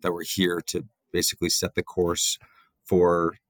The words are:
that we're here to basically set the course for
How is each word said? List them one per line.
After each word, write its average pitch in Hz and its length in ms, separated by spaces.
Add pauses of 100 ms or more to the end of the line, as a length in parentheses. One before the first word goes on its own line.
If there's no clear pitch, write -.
that 90 100
we're 85 120
here 87 420
to - 180 (280)
basically 87 360
set - 260
the 90 80
course - 560 (460)
for 87 520 (140)